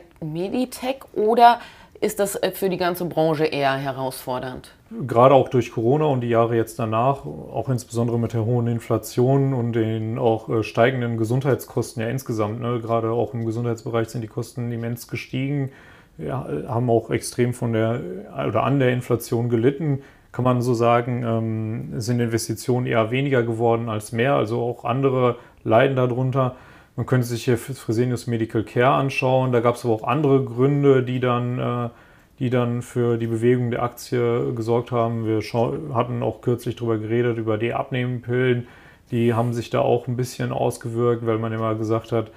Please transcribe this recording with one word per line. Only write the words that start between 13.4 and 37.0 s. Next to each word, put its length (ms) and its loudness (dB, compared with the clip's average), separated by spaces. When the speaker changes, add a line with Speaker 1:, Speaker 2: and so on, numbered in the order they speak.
Speaker 2:
Gesundheitsbereich 640 -2
sind 140 -8
die 60 -8
Kosten 440 -8
immens 340 -8
gestiegen, 640 -4
ja, 260 -6
haben 240 0
auch 200 4
extrem 420 0
von 220 -4
der, 260 2
oder 160 2
an 160 2
der 120 4
Inflation 560 -2
gelitten. 540 2
Kann 120 -4
man 180 2
so 120 0
sagen, 480 2
ähm, 760 -4
sind 180 -2
Investitionen 680 -2
eher 240 2
weniger 320 2
geworden 460 0
als 220 -6
mehr. 240 2
Also 260 0
auch 240 -6
andere 520 2
leiden 320 4
darunter. 600 0
Man 100 -4
könnte 200 2
sich 180 -6
hier 120 2
Fresenius 720 -2
Medical 380 -2
Care 300 2
anschauen. 580 0
Da 80 4
gab's 240 2
aber 100 2
auch 100 -2
andere 400 2
Gründe, 580 4
die 180 -4
dann, 380 0
äh, 300 -4
die 120 -2
dann 320 0
für 340 0
die 100 -4
Bewegung 440 2
der 120 -2
Aktie 720 -2
gesorgt 380 0
haben. 340 0
Wir 160 0
schau-, 520 -2
hatten 280 -2
auch 180 -4
kürzlich 360 -4
drüber 220 -2
geredet, 400 0